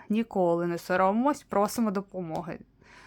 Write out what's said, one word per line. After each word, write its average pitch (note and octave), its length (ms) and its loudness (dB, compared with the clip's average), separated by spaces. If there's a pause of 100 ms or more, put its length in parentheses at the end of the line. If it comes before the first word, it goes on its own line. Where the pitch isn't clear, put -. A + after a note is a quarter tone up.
ніколи F3+ 580 2
не E3+ 120 -2
соромимось, G#3 640 2
просимо G#3 480 0
допомоги. F3 680 -6 (480)